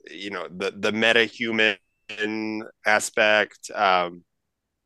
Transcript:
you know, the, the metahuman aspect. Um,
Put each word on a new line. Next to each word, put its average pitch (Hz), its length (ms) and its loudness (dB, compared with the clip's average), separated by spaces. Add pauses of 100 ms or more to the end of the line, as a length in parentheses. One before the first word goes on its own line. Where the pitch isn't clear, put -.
you 95 220 -12
know, 87 180 -8
the, 95 260 -4
the 101 160 -2
metahuman 110 880 2 (1080)
aspect. 107 920 0
Um, 90 480 0 (640)